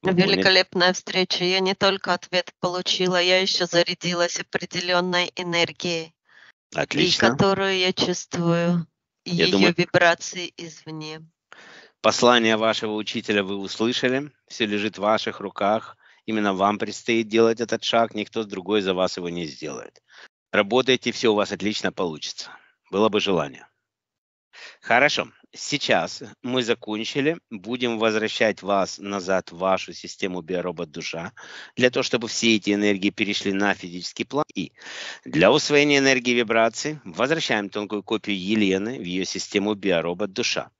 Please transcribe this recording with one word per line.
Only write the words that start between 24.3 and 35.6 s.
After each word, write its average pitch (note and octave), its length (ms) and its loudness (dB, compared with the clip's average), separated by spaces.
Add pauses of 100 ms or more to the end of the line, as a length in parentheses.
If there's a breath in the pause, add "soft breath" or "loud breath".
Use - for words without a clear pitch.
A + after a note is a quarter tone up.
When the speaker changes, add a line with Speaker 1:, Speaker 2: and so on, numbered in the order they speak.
Speaker 1:
Хорошо. B2 460 2 (260)
Сейчас - 680 -2 (200)
мы B2+ 200 -2
закончили. A2+ 760 -2 (120)
Будем A#2 480 -4
возвращать G#2+ 640 0
вас F#2+ 360 0
назад F#2+ 540 -4
в E2+ 60 -18
вашу F#2 360 0
систему F2+ 480 -8
биоробот-душа, E2+ 920 -8 (440 loud breath)
для B2 140 4
того, C3+ 120 -2
чтобы A#2 260 -2
все A#2 280 2
эти G#2 180 0
энергии G2+ 360 2
перешли G2+ 420 -2
на G2 220 0
физический F2 500 -10
план. D3 200 -4 (100)
И F2+ 180 -6 (520 loud breath)
для E2 260 4
усвоения D3 480 4